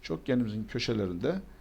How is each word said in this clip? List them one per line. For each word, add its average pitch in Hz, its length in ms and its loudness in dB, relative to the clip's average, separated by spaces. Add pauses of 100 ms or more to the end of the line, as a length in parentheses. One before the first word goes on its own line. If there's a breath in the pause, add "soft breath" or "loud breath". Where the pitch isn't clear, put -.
çokgenimizin 123 600 0
köşelerinde 110 800 0 (200 loud breath)